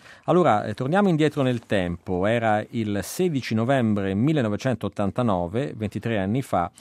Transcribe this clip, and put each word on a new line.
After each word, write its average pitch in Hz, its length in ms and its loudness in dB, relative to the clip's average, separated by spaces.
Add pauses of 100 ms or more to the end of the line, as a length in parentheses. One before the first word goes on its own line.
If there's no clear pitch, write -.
(240)
Allora, 139 420 4
eh, 107 80 -4
torniamo 185 340 2
indietro 151 340 2
nel 123 240 0
tempo. 90 600 0
Era 110 440 2
il 104 320 -4
sedici 143 540 -2
novembre 110 580 2
millenovecentottantanove, 110 1600 -2
ventitré 110 440 -4
anni 104 240 0
fa, 87 280 0 (100)